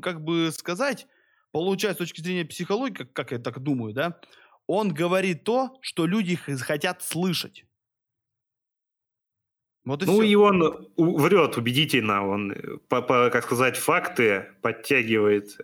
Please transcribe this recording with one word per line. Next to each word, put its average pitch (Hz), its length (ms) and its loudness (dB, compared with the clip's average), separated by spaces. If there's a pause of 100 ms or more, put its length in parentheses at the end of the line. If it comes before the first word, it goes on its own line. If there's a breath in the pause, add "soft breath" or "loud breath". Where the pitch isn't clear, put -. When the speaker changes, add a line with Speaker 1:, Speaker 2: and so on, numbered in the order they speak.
Speaker 1:
как 170 220 -6
бы 165 280 0
сказать, 202 560 -6 (440)
получается, 185 520 -2
с 165 60 -6
точки - 120 -14
зрения 180 240 -4
психологии, 202 500 -6
как, - 180 -14
как - 180 -6
я 123 80 -6
так 120 200 -8
думаю, 127 340 -4
да, 160 260 -4 (480 soft breath)
он 196 260 0
говорит 175 500 0
то, 254 380 -2
что - 260 -4
люди 180 280 0
х-, 143 220 -6
хотят 151 460 -4
слышать. - 600 -4 (2250)
Вот 143 180 -4
и - 20 0
Speaker 2:
Ну, 180 80 4
Speaker 1:
всё. 214 100 6
Speaker 2:
и 208 120 6
он 202 260 6 (340)
у-, 170 240 2
врёт 165 380 4
убедительно, 117 720 0
он, 101 240 -2
э, - 260 -10 (120)
по, 123 120 0
по, 123 280 4
как 117 140 0
сказать, 123 340 0
факты 113 680 0 (160)
подтягивает, 110 1040 0